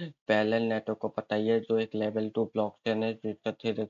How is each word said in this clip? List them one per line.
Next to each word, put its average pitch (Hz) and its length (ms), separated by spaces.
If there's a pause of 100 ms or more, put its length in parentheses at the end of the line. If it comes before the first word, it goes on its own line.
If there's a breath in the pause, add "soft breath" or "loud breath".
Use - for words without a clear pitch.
पैरेलल 113 600
नेटवर्क 110 360
को 107 100
पता - 280
ही 107 120
है, 113 120
जो 113 180
एक 110 160
लेवल 107 340
टू 113 160
ब्लॉकचेन 110 600
है, 113 100
जिसका 110 380
थ्री 110 380